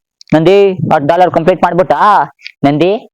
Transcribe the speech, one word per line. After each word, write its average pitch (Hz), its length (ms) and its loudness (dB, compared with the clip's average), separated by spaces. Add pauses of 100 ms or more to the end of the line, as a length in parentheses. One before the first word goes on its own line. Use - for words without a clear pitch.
(340)
ನಂದಿ, 190 380 2 (220)
ಆ 156 40 0
ಡಾಲರ್ 170 320 0
ಕಂಪ್ಲೀಟ್ 170 320 -2
ಮಾಡ್ಬಿಟ್ಟಾ? 175 640 0 (400)
ನಂದಿ, 160 500 -2